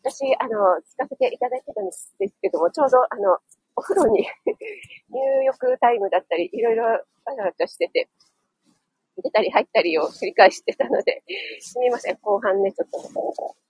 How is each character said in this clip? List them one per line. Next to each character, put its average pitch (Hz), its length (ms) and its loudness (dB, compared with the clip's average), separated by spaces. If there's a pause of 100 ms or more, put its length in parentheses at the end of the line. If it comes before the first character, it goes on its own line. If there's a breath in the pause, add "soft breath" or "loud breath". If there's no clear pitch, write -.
私、 269 360 -2
あ 269 80 -2
の、 196 360 4
聞 - 140 -20
か 262 100 -4
せ - 80 -10
て - 180 0
い - 40 -12
た 254 120 -2
だ 247 60 -2
い 262 60 -8
て - 120 -14
た 214 80 -6
ん 196 40 -4
で 175 60 -6
す - 280 -18
け 196 300 -4
ど 156 100 -2
も、 170 100 2
ち 320 120 -2
ょ 277 40 4
う 262 40 2
ど、 254 80 6 (120)
あ 208 60 -6
の、 196 240 2 (360)
お - 60 -2
風 - 140 -2
呂 330 120 4
に、 220 200 2
<laughs> - 800 -8
入 269 360 0
浴 254 340 0
タ 240 140 4
イ 226 60 0
ム 196 100 -2
だ 180 80 0
っ 185 120 -2
た 165 60 -2
り、 170 160 -2
い 226 100 -6
ろ 233 120 2
い - 20 2
ろ 226 80 -2
わ 226 160 2 (340)
ち 262 60 -10
ゃ 202 60 -6
わ 170 80 0
ち - 100 -4
ゃ 180 40 -2
し - 100 -20
て 170 100 -2
て、 - 220 -4 (1120)
出 - 80 -6
た 214 100 0
り 185 100 -2
入 - 120 2
っ - 80 -8
た - 100 2
り 160 160 0
を 151 60 0
繰 - 220 -6
り - 80 -6
返 - 180 8
し - 100 -14
て - 120 -4
た - 160 -4
の - 120 0
で、 - 220 -4 (380 loud breath)
す - 180 -10
み 247 100 2
ま 240 80 0
せ - 140 -6
ん。 - 60 -6
後 202 240 -2
半 196 200 0
ね、 196 120 0
ち - 80 -6
ょ - 40 0
っ - 40 -20
と - 680 -8 (140)